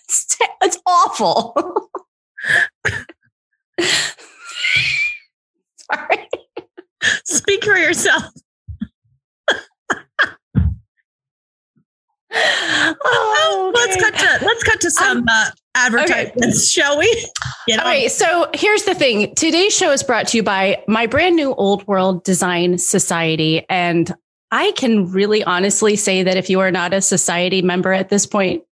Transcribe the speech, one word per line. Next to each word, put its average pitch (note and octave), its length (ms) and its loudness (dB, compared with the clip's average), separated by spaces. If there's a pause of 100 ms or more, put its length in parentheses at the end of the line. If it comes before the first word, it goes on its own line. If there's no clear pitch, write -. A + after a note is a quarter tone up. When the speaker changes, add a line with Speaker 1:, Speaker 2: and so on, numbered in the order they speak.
Speaker 1:
It's - 300 -4
te-, A4+ 100 0 (180)
it's F#4 240 0
awful. F4 1040 0 (1900)
<laughs> - 20 -8 (2000)
Sorry. F4 360 -4 (960)
Speaker 2:
Speak G4 420 -2
for G4+ 120 2
yourself. D#4+ 460 0 (4000)
Speaker 1:
Oh, G#4+ 1400 0
Speaker 2:
Let's A4 240 2
Speaker 1:
okay. G#4 140 2
Speaker 2:
cut F4+ 280 0
to, C4 60 -2
let's A4+ 180 0
cut A4 180 0
to E4+ 100 0
some, - 280 0
Speaker 1:
Um, A#3 100 0
Speaker 2:
uh, A3 200 2 (260)
advertisements, B3 840 0
Speaker 1:
okay. - 240 0
Speaker 2:
shall C#4+ 180 2
we? A4+ 280 0 (400)
Get A3+ 120 0
on. B3 80 -2
Speaker 1:
Okay, A3 200 0
so E4+ 460 0
here's G4+ 300 2
the F#4+ 100 0
thing. G#3 420 0
Today's E4 400 2
show E4 160 2
is C4+ 120 0
brought G#3+ 260 0
to A#3 80 0
you A3 60 2
by G3 440 0
my A3+ 200 0
brand E4+ 280 2
new C#4 200 0
Old G3 320 0
World F#3+ 360 0
Design F3+ 540 0
Society. D#3+ 880 0
And F3 460 0 (380)
I D#4+ 220 0
can G#3 380 0
really G#3 320 2
honestly G3+ 520 0
say F#3+ 260 0
that F#3 160 2
if F#3 140 -4
you F#3 80 2
are F#3+ 120 2
not F3 220 -2
a G3 80 0
society F3+ 640 0
member F#3 300 2
at F#3+ 160 -2
this G3+ 180 2
point, G3+ 440 -2